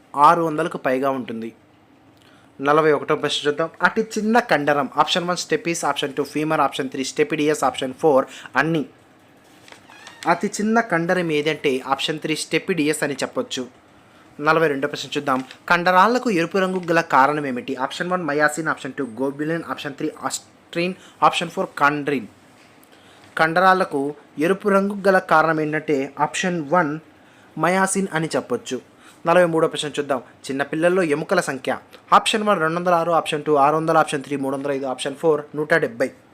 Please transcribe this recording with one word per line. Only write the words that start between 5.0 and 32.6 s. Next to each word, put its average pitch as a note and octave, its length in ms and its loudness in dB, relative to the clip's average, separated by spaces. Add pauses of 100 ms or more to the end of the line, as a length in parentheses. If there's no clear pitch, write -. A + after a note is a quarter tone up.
వన్ F3+ 80 -2
స్టెపిస్, E3 480 -4
ఆప్షన్ C#3 300 -2
టూ D3 80 -2
ఫీమర్, D3+ 380 -2
ఆప్షన్ C3+ 300 -2
త్రీ C3+ 140 -6
స్టెపిడియస్, D3+ 600 0
ఆప్షన్ C3 300 -2
ఫోర్ C3+ 300 4 (320)
అన్ని. D3+ 280 2 (1400)
అతి F3+ 180 0
చిన్న A3 340 0
కండరం F3 520 0
ఏదంటే D3 540 0
ఆప్షన్ D3 320 -2
త్రీ D#3 180 -4
స్టెపిడియస్ D#3+ 640 -2
అని C#3+ 120 -2
చెప్పొచ్చు. - 680 -8 (560)
నలభై D#3+ 280 4
రెండో C#3 200 -2
ప్రశ్న C#3 280 -10
చూద్దాం. C3 280 -2 (240)
కండరాలకు F#3 640 4
ఎరుపు E3+ 280 0
రంగు F#3 320 -2
గల E3 100 4
కారణం D3 460 2
ఏమిటి? B2 300 -6
ఆప్షన్ C#3 340 -6
వన్ F3+ 120 -2
మయాసిన్, D3+ 460 0
ఆప్షన్ C3+ 240 -6
టూ C#3 120 -8
గోబిలిన్, C#3+ 640 -6
ఆప్షన్ C3 260 -10
త్రీ D#3 180 -8 (120)
ఆస్ట్రిన్, - 680 -6 (280)
ఆప్షన్ E3 280 2
ఫోర్ F#3 160 -4 (120)
కాండ్రిన్. C#3+ 480 0 (1120)
కండరాలకు E3 760 2 (240)
ఎరుపు F#3+ 300 0
రంగు G3 400 0
గల F#3 100 6
కారణం D#3+ 420 2
ఏంటంటే D3+ 600 -2
ఆప్షన్ D#3 500 -4
వన్ D#3+ 280 2 (600)
మయాసిన్ F#3+ 540 0
అని D#3 240 -2
చెప్పొచ్చు. B2 580 -6 (320)
నలభై F3 180 6
మూడో D#3+ 240 2
ప్రశ్న D3 200 -8
చూద్దాం. C#3 300 -4
చిన్నపిల్లల్లో D#3+ 840 -2
ఎముకల D#3+ 380 0
సంఖ్య C3 380 -4 (340)
ఆప్షన్ G#3+ 300 4
వన్ G3+ 180 2